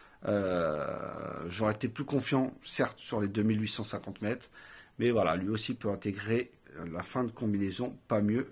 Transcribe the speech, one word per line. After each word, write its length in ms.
Euh, 1200
j'aurais 260
été 140
plus 160
confiant, 480
certes, 340
sur 220
les 80
deux 140
mille 180
huit 80
cent 160
cinquante 380
mètres. 260
Mais 120
voilà, 260
lui 120
aussi 260
peut 160
intégrer, 600
euh, 160
la 100
fin 220
de 60
combinaison, 640
pas 120
mieux, 320